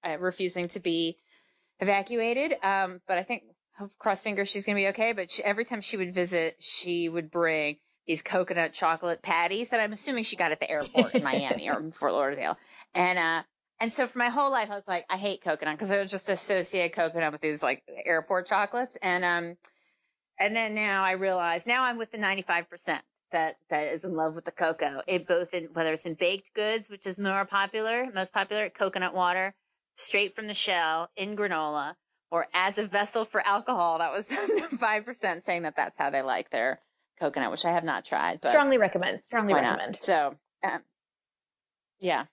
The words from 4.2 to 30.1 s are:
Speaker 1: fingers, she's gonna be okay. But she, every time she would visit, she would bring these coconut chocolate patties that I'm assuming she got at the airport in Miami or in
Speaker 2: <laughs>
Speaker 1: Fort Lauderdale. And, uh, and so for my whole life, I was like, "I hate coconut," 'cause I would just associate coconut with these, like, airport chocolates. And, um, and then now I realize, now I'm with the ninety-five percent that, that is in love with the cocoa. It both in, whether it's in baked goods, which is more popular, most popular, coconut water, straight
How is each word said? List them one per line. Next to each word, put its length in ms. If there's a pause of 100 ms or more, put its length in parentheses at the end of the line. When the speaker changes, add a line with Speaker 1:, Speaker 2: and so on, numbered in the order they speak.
Speaker 1:
fingers, 260
she's 180
gonna 100
be 120
okay. 240
But 180
she, 140
every 200
time 160
she 160
would 180
visit, 440
she 500
would 220
bring 460 (300)
these 160
coconut 500
chocolate 500
patties 480
that 100
I'm 120
assuming 320
she 120
got 160
at 80
the 100
airport 440
in 80
Miami 460
or 100
in 140
Speaker 2:
<laughs> 0
Speaker 1:
Fort 200
Lauderdale. 460 (360)
And, 240
uh, 240 (380)
and 120
so 140
for 120
my 100
whole 220
life, 200
I 40
was 120
like, 240
"I 60
hate 260
coconut," 360
'cause 120
I 80
would 100
just 200
associate 680
coconut 380
with 80
these, 220
like, 200 (220)
airport 420
chocolates. 560
And, 220
um, 320 (840)
and 160
then 200
now 300
I 80
realize, 540
now 180
I'm 140
with 140
the 60
ninety-five 520
percent 320 (300)
that, 240 (140)
that 220
is 120
in 100
love 200
with 100
the 80
cocoa. 560
It 180
both 280
in, 180
whether 220
it's 100
in 100
baked 400
goods, 360
which 160
is 120
more 260
popular, 680
most 180
popular, 360
coconut 460
water, 400 (420)
straight 400